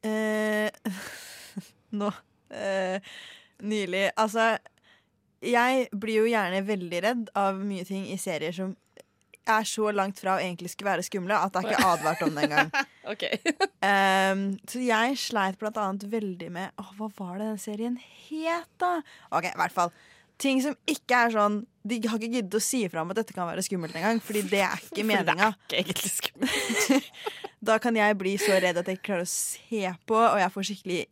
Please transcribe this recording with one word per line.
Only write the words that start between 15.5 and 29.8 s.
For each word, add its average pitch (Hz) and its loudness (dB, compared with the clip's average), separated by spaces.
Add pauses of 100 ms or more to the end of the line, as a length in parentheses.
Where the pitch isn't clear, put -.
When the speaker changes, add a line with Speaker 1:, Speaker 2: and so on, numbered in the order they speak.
Speaker 1:
blant 220 -4
annet 202 -2
veldig 196 -6
med, 180 -6
åh, 190 -14
hva 208 -8 (100)
var 185 -8
det 214 -4
den 214 -6
serien 220 -6 (320)
het 330 -4
da? 359 0 (340)
Ok, 165 0
i - -10
hvert 170 0
fall. 175 2 (500)
Ting 269 4
som 285 0 (100)
ikke 269 0
er 233 4
sånn, 208 4 (240)
de 226 -4
har 220 0
ikke 226 -4
giddet 196 -2
å 214 2
si 240 0 (100)
fra 165 -2
om 165 -4
at 185 -2
dette 220 -4
kan 175 -4
være 175 -4
skummelt 170 -4
engang, 214 2
fordi 208 -2
det 196 2
er 180 0
ikke - -12
Speaker 2:
<laughs> - -16
Fordi 196 -4
det 214 0
Speaker 1:
meninga. 196 4
Speaker 2:
er 208 -8
ikke - -4
egentlig - -4
skummelt. - 0
Speaker 1:
<laughs> - -12
Da 220 6
kan 233 2
jeg 208 4
bli 196 0
så 196 4
redd 180 2
at 175 -2
jeg 185 -4
ikke - -12
klarer 180 0
å - -6
se - -4 (240)